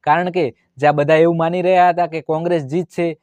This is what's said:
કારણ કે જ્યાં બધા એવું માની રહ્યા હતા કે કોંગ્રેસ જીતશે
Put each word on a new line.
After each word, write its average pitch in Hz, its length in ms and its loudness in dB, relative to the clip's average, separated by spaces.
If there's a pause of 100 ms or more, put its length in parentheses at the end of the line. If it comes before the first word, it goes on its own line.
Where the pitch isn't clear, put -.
કારણ 170 300 0
કે 175 80 0 (360)
જ્યાં 147 180 2
બધા 156 240 2
એવું 170 200 2
માની 175 260 -2
રહ્યા 180 240 4
હતા 170 220 -2
કે 156 80 -8 (100)
કોંગ્રેસ 165 420 -2
જીતશે 170 320 -4 (160)